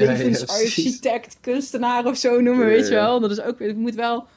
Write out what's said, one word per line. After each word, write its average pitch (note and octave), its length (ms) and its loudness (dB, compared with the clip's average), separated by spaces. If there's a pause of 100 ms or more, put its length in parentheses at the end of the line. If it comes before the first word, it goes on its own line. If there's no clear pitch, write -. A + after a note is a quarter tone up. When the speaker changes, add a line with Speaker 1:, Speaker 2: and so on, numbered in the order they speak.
Speaker 1:
levensarchitect, A#3 1160 0
Speaker 2:
precies. - 180 -20
Speaker 1:
kunstenaar B3 640 -2
of B3 120 -2
zo A#3+ 240 2
noemen, B3 240 4
Speaker 2:
Ja, G#3+ 60 4
Speaker 1:
weet A3 160 4
je G3+ 60 0
Speaker 2:
ja. G#3+ 80 4
Speaker 1:
wel. A#3+ 180 2
Dat G#3+ 120 0
is G#3+ 100 -4
ook, A#3+ 180 -6
het G#3+ 180 -6
moet A3+ 180 -4
wel, A#3 200 -2 (220)